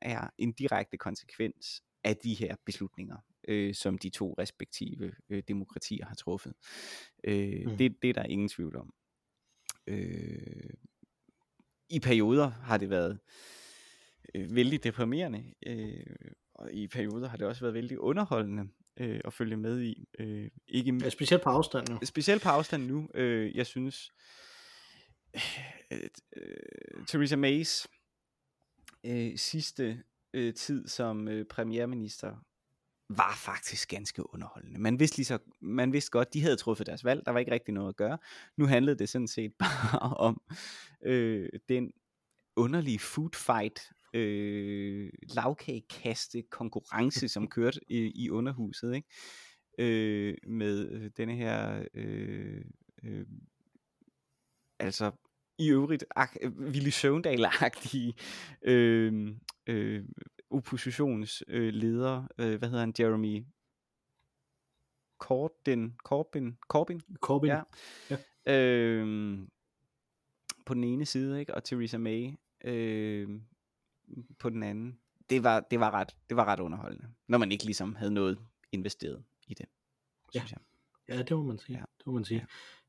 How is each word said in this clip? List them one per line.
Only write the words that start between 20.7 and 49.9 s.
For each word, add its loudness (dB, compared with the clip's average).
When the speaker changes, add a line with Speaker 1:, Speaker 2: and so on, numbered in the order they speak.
Speaker 1:
m-, 2
Speaker 2:
Ja, 0
specielt 4
på 4
afstand, 2
jo. -4
Speaker 1:
specielt 2
på 4
afstand 2
nu, -4
øh, 2
jeg 0
synes, -6
øh, -6
øh, -14
Theresa 4
Mays, 2
øh, -2
sidste, -4
øh, 0
tid -4
som, -2
øh, -4
premierminister -4
var 4
faktisk -6
ganske -8
underholdende. -12
Man 4
vidste 6
lige 0
så, -2
man 2
vidste 0
godt, 2
de 2
havde 6
truffet 0
deres -8
valg, 2
der 0
var 4
ikke 0
rigtig 0
noget -2
at -8
gøre. 2
Nu 6
handlede 8
det 0
sådan 0
set -4
<laughs> -18
bare 2
om, 4
øh, 2
den 2
underlige 4
food -2
fight, 0
øh, -2
lagkagekaste -4
konkurrence, -2
som -2
Speaker 2:
<laughs> -14
Speaker 1:
kørte 2
i, -2
i -2
underhuset, -2
ikke? -6
Øh, 2